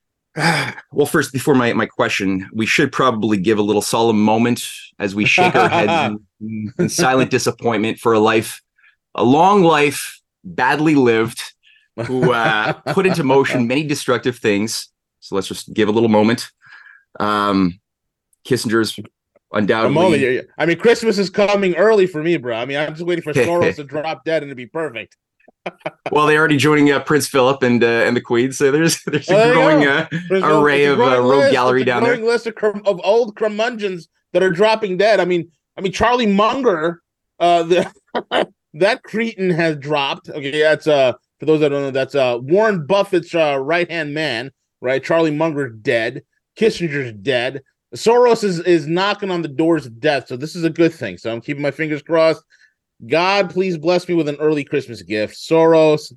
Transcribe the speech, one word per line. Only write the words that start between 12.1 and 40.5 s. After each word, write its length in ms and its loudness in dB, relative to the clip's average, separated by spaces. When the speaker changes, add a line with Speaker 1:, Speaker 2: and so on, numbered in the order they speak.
Speaker 1:
uh, 400 0
Speaker 2:
<laughs> 200 -12
Speaker 1:
put 140 0
into 180 0
motion 420 2
many 180 -2
destructive 540 -4
things. 500 -4
So 140 -12
let's 140 -4
just 260 -14
give 140 0
a 40 0
little 160 2
moment. 400 2
Um, 640 0
Kissinger's 540 -2
undoubtedly 440 0
Speaker 2:
A 40 2
moment, 220 2
yeah, 60 0
yeah. 140 -2
I 80 -2
mean, 140 0
Christmas 400 2
is 100 -2
coming 460 0
early 320 4
for 160 -6
me, 140 0
bro. 200 -4
I 80 -6
mean, 140 -6
I'm 160 -6
just 100 -10
waiting 180 -4
for 100 -8
Speaker 1:
<laughs> 20 -2
Speaker 2:
Soros 420 0
to 80 -12
drop 400 -8
dead 180 -2
and 80 -12
it'd 60 -14
be 100 -14
perfect. 540 -10
<laughs> 60 -20
Speaker 1:
Well, 160 2
they're 120 4
already 180 2
joining, 340 4
uh, 100 2
Prince 280 0
Philip 340 2
and, 220 4
uh, 20 4
and 300 2
the 60 -2
Queen, 280 0
so 220 0
there's, 300 0
<laughs> 40 -12
there's 220 -6
a 40 2
Speaker 2:
There 160 6
you 40 4
Speaker 1:
growing, 320 4
Speaker 2:
go. 60 2
Speaker 1:
uh, 160 -2
Speaker 2:
There's 120 0
a, 160 2
Speaker 1:
array 280 4
Speaker 2:
there's 120 2
a 40 4
Speaker 1:
of, 60 4
uh, 80 2
Speaker 2:
growing 120 2
Speaker 1:
rogue 120 4
Speaker 2:
list, 120 4
Speaker 1:
gallery 280 2
Speaker 2:
there's 20 0
a 40 0
Speaker 1:
down 160 0
there. 140 2
Speaker 2:
growing 120 -4
list 180 0
of 80 -8
cur-, 320 -4
of 180 -2
old 320 0
curmudgeons 720 -6
that 100 2
are 80 2
dropping 460 0
dead. 240 2
I 60 0
mean, 240 -2
I 60 -14
mean, 100 -4
Charlie 340 0
Munger, 760 0
uh, 260 4
the, 280 2
<laughs> 600 -6
that 280 2
cretin 480 -4
has 260 0
dropped. 540 -4
Okay, 320 -4